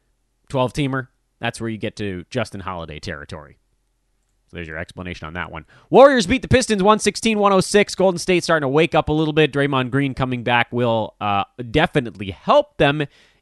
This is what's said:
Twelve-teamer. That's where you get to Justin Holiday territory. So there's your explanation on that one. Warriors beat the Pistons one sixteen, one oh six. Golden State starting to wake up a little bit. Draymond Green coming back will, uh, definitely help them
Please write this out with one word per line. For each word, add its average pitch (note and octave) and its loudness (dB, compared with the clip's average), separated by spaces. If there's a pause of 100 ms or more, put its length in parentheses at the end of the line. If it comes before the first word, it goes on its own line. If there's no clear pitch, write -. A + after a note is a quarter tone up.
(500)
Twelve-teamer. C3 -2 (300)
That's A#2 -6
where A2+ -4
you G#2+ -8
get G#2 -6
to F#2+ -6
Justin G#2+ -6
Holiday E2+ -10
territory. D2 -14 (920)
So F2 -18
there's E2+ -10
your D#2 -12
explanation F2 -10
on D#2+ -14
that E2+ -8
one. E2 -14 (240)
Warriors B3 8
beat B3 -2
the - -14
Pistons A3 2
one G#3+ 4
sixteen, G#3 -2
one G3+ 2
oh F#3+ 4
six. - 0
Golden F#3 0
State F3+ -2
starting D#3 0
to - -2
wake D#3+ 2
up D3+ 2
a D3+ 0
little D#3 0
bit. D3+ 2
Draymond C3+ 0
Green C3+ 0
coming B2+ -4
back A#2+ 2
will, A#2 0
uh, G2+ 0 (260)
definitely A2+ 0
help - 0
them D3 2 (360)